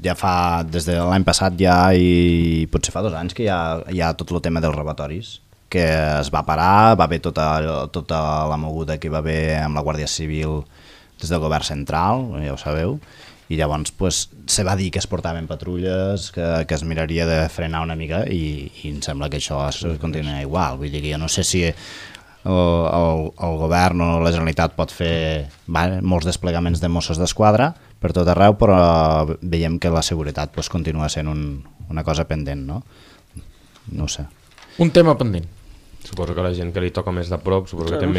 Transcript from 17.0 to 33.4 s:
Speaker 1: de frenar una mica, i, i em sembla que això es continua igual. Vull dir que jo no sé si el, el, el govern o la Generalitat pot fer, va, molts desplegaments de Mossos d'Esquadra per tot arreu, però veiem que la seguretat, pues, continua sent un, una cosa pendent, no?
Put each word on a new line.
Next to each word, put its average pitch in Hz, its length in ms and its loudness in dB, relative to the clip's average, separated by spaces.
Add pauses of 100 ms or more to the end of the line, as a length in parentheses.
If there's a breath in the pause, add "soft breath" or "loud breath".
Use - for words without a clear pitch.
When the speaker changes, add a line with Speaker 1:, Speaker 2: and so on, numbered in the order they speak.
Speaker 1:
de 80 240 2
frenar 80 340 -4
una 82 120 -6
mica, 80 320 -4
i, 80 420 -4 (140)
i - 80 -8
em 73 100 -8
sembla 69 280 -6
que 73 80 -6
això 71 320 -4
es - 100 -6 (220)
continua 76 400 -4
igual. 71 360 -2
Vull 71 140 -8
dir 73 100 -6
que 76 120 -4
jo 76 40 -4
no 80 120 -4
sé 95 140 0
si 90 200 0
el, 82 100 0 (720 loud breath)
el, 85 840 2
el 82 260 -4
govern 87 440 2
o 85 80 2 (120)
la 85 120 4
Generalitat 82 420 0
pot 82 180 -2
fer, 80 540 -2 (240)
va, 82 160 2 (140)
molts 90 260 2
desplegaments 85 560 0
de 87 80 0
Mossos 85 300 -2
d'Esquadra 107 500 4 (300 soft breath)
per 87 120 0
tot 90 160 2
arreu, 101 300 8
però 104 160 8 (680)
veiem 82 380 0
que 90 100 0
la 80 160 2
seguretat, 76 480 -4
pues, - 160 -6
continua 78 400 -2
sent 76 220 -4
un, 76 140 -4 (440)
una 80 140 -6
cosa 147 260 -2
pendent, 143 380 -4
no? 113 140 -8 (1120 soft breath)